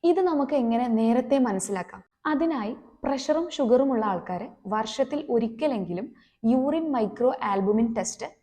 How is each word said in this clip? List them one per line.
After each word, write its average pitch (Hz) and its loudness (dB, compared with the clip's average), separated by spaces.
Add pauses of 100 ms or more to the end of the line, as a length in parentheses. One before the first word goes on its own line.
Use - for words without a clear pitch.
(100)
ഇത് 339 4
നമുക്ക് 302 0
എങ്ങനെ 233 2 (140)
നേരത്തെ 247 2
മനസ്സിലാക്കാം? 190 -2 (240)
അതിനായി 294 -2 (320)
പ്രഷറും 294 -2
ഷുഗറും 254 4
ഉള്ള 220 0
ആൾക്കാർ 180 -4 (240)
വർഷത്തിൽ 254 -2
ഒരിക്കലെങ്കിലും 226 -2 (460)
യൂറിൻ 294 2
മൈക്രോ 240 2 (120)
ആൽബുമിൻ 208 2
ടെസ്റ്റ് - -6 (160)